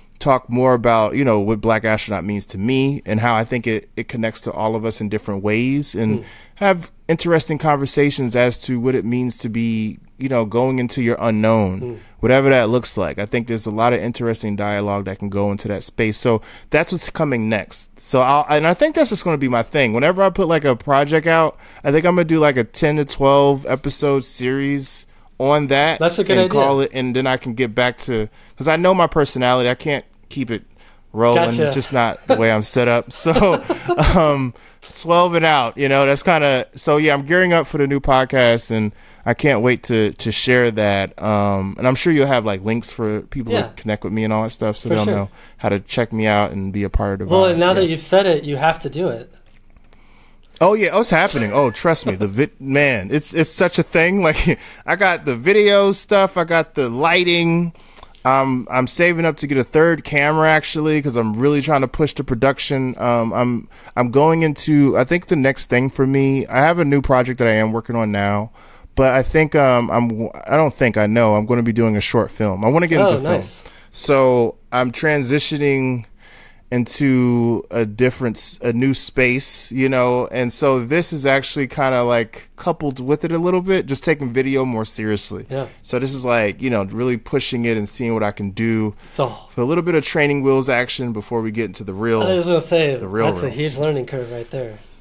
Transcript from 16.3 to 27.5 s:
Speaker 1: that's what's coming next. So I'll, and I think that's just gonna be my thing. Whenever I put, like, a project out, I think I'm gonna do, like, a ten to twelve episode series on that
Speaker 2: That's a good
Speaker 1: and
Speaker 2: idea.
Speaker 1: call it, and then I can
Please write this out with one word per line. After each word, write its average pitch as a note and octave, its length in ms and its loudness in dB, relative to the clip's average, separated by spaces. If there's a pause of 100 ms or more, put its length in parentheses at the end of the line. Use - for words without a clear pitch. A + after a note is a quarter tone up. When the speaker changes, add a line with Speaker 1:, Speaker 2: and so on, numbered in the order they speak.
Speaker 1:
that's D3+ 220 0
what's - 180 -6
coming B2+ 380 -2
next. - 500 -6
So - 220 0
I'll, C#3+ 280 2
and D3+ 180 2
I E3+ 80 4
think D4+ 200 2
that's D4+ 160 2
just G#3 140 -6
gonna E3+ 140 0
be C3+ 100 -2
my A#2+ 140 0
thing. B2+ 320 0
Whenever E3 280 2
I G3 80 4
put, F#3 180 0
like, D#3 180 2
a C3 100 2
project D3 500 0
out, E3 300 2 (260)
I - 100 0
think D#3 140 2
I'm F3 80 4
gonna F3 100 2
do, D#3+ 140 2
like, D3 200 4
a A#2 60 2
ten D3+ 320 -2
to D3 100 0
twelve C#3 600 2
episode C3+ 580 -2
series C3+ 840 -4 (300)
on C#3+ 300 2
that C#3+ 320 2
Speaker 2:
That's E3+ 220 0
a G3 40 -2
good F#3+ 140 2
Speaker 1:
and - 80 6
Speaker 2:
idea. - 20 -4 (140)
Speaker 1:
call C#3 180 2
it, C#3 140 -2
and B2+ 200 -2
then C3 120 0
I C3 100 2
can B2+ 180 -8